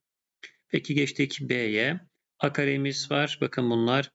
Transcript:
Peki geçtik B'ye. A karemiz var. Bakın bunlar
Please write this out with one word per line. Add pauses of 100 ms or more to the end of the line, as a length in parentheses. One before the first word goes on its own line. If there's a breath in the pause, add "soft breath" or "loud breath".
(680 loud breath)
Peki
geçtik
B'ye. (380)
A
karemiz
var.
Bakın
bunlar